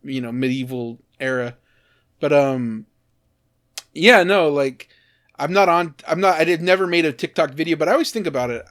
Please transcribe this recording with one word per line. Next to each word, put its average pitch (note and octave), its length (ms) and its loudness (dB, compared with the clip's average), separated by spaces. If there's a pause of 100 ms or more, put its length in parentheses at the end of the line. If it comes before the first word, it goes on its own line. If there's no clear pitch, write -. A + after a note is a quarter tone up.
you C3+ 180 -6
know, A#2+ 120 -8
medieval B2+ 680 -4 (220)
era." B2+ 360 -4 (600)
But, D3 140 0
um, B2+ 540 0 (1080)
yeah, F#3+ 300 6
no, F3+ 240 2
like, C#3 400 -2 (500)
I'm D3 140 -4
not F#3+ 160 4
on, E3+ 260 0 (140)
I'm E3 120 0
not, F3+ 200 2
I've E3 200 0
never F#3 280 0
made E3+ 160 2
a D3+ 80 0
TikTok D3+ 400 -4
video, D#3+ 240 -2
but D#3 120 0
I G3+ 40 4
always D#4 180 0
think G#3 160 -6
about B2+ 240 -4
it. A#2 200 -10